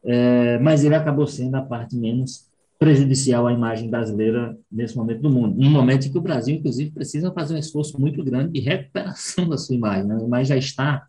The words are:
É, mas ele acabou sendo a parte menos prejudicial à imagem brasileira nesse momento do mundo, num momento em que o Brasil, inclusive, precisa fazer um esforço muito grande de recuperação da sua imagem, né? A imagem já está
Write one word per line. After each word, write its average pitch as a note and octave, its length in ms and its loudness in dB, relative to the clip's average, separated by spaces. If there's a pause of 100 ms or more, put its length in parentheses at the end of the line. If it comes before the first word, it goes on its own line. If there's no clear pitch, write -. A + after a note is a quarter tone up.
É, A#2+ 540 4
mas D3 260 4
ele D3+ 100 4
acabou D3 320 2
sendo C3 300 -4
a C3 60 -2
parte A#2+ 340 -8
menos A#2+ 500 -4 (320)
prejudicial C3 680 4
à A#2+ 60 2
imagem A2+ 360 -2
brasileira A2+ 680 -2 (140)
nesse A2+ 260 -6
momento A#2 260 -4
do D3+ 80 2
mundo, A#2 280 2
num C3+ 120 6
momento C3+ 360 4
em - 60 -6
que F3+ 60 0
o - 20 0
Brasil, D3 340 -2
inclusive, D3 360 -4
precisa D#3 420 -6
fazer E3 220 -6
um D#3 40 -4
esforço D3+ 400 -6
muito D3 240 0
grande C3+ 300 -2
de D3 80 -2
recuperação F3+ 880 -4
da D3 80 -2
sua C3 180 -4
imagem, G2+ 300 0
né? G#2 160 -2
A A2+ 40 -6
imagem B2 220 0
já C3+ 100 2
está C3+ 520 -2